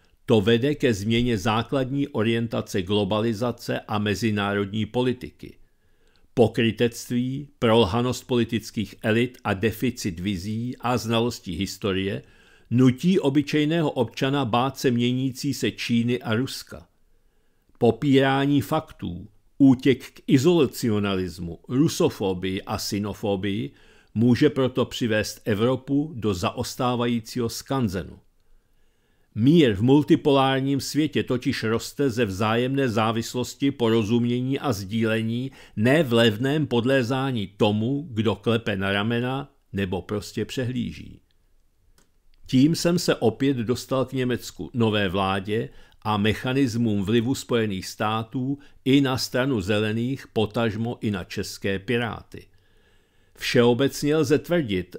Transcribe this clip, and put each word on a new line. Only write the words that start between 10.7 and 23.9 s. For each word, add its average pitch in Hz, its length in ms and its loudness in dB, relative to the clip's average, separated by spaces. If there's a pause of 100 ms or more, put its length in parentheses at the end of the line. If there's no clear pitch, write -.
a 120 180 -2
znalostí 113 580 -2
historie 98 680 -4 (460)
nutí 127 500 4
obyčejného 151 720 0
občana 135 540 -2
bát 120 320 0
se 135 140 2
měnící 127 600 -2
se 117 180 -2
Číny 120 500 0
a 117 140 -2
Ruska. 120 520 -6 (920)
Popírání 135 840 4
faktů, 107 680 -6 (300)
útěk 131 520 4
k - 180 -20
izolacionalismu, 101 1400 2
rusofobii 101 920 0
a 107 160 -6
sinofobii 101 960 -4 (420)